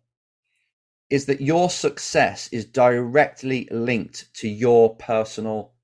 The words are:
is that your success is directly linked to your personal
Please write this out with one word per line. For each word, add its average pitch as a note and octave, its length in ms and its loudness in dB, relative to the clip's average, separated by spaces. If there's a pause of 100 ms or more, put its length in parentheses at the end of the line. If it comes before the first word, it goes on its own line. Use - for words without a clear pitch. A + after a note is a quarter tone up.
(1120)
is C3+ 160 0
that C#3 160 -2
your E3 260 2
success C#3 840 -2
is A2+ 120 -6
directly B2 1040 0
linked A#2 640 -6
to - 160 -10
your A2+ 480 4
personal A2 760 -6 (120)